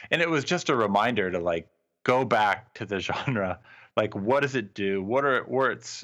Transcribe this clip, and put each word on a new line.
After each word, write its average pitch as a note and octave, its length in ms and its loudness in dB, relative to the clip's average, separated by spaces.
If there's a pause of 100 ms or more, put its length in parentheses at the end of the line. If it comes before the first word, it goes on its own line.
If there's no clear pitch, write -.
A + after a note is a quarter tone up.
(100)
And D#3+ 100 2
it E3+ 80 2
was D#3 140 2
just F3 260 -2
a D3+ 60 4
reminder G#2 560 2
to, F2+ 80 -2
like, E2+ 300 -2 (340)
go B2+ 220 4
back G#2+ 500 2
to G#2 120 -10
the G2 140 -2
<laughs> - 0 -
genre. F#2+ 600 -4 (340)
Like, G#2+ 200 0
what G#2+ 260 2
does C3+ 140 -2
it G#2+ 180 -4
do? G2 300 -2
What B2 240 0
are, B2+ 180 2
what C3 220 0
are A#2+ 60 2
its, - 320 -12